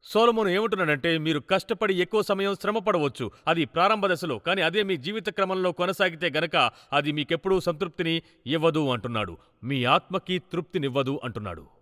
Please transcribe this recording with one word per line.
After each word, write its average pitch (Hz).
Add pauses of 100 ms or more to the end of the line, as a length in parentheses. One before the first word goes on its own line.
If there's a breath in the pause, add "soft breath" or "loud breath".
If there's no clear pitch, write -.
సొలొమోను 220
ఏమంటున్నాడంటే, 170
మీరు 156
కష్టపడి 190
ఎక్కువ 208
సమయం 196
శ్రమ 214
పడవచ్చు, 156 (160 soft breath)
అది 165
ప్రారంభ 196
దశలో, 165
కానీ 185
అదే 175
మీ 190
జీవిత 190
క్రమంలో 190
కొనసాగితే 175
గనక 156 (220 loud breath)
అది 147
మీకెప్పుడూ 170
సంతృప్తిని 165 (260 soft breath)
ఇవ్వదు 156
అంటున్నాడు. 110 (260 soft breath)
"మీ 127
ఆత్మకి 180
తృప్తినివ్వదు" 139
అంటున్నాడు. 104 (140)